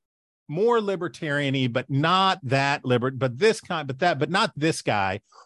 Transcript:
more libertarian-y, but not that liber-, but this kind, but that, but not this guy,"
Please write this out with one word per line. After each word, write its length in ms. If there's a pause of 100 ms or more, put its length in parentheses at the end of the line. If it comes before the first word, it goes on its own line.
(480)
more 340
libertarian-y, 840
but 200
not 540
that 420
liber-, 280
but 260
this 240
kind, 240
but 140
that, 180
but 100
not 260
this 280
guy," 380 (260)